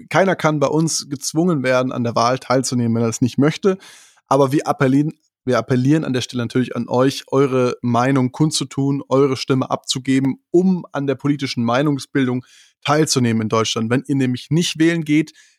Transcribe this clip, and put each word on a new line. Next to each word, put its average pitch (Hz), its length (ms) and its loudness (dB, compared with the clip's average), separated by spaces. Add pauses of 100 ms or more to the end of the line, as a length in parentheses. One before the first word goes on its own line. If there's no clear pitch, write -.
keiner 180 280 2
kann 151 240 0
bei 135 80 2
uns 156 400 -2
gezwungen 151 560 -2
werden, 127 260 0
an 123 140 -4
der 117 100 -4
Wahl 123 240 0
teilzunehmen, 123 560 0
wenn 117 80 0
er 117 60 0
das - 140 -4
nicht 123 160 0
möchte. 160 380 0 (520)
Aber 135 240 4
wir 151 160 0
appellieren, 143 460 2 (300)
wir 123 140 0
appellieren 135 460 2
an 131 80 -4
der 123 80 -2
Stelle 120 240 -6
natürlich 123 320 -2
an 120 120 -6
euch, 131 380 0
eure 131 560 0
Meinung 123 480 2
kundzutun, 139 760 -2
eure 131 280 2
Stimme 131 320 -2
abzugeben, 135 840 -2
um 180 400 2
an 143 160 -4
der 135 80 -2
politischen 143 480 -2
Meinungsbildung 127 840 0 (360)
teilzunehmen 123 600 2
in 107 60 -2
Deutschland. 113 420 -2
Wenn 131 160 0
ihr 147 80 -2
nämlich 127 360 -2
nicht 160 280 0
wählen 165 240 2
geht, 151 300 0 (260)